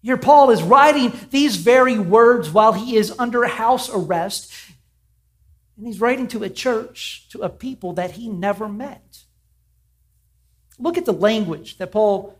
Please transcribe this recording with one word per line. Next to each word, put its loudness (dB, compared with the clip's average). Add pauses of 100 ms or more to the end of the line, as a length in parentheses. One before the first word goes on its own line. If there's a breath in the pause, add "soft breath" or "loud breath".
Here -4
Paul 6
is 4
writing 4 (180 loud breath)
these 0
very 2
words 4
while 4
he -4
is 0
under -2
house -2
arrest. -6 (1200 loud breath)
And -16
he's -10
writing 0
to -8
a -8
church, -8
to -14
a -6
people -12
that -6
he -16
never -6
met. -16 (1600)
Look -4
at -8
the -2
language -4
that -12
Paul -2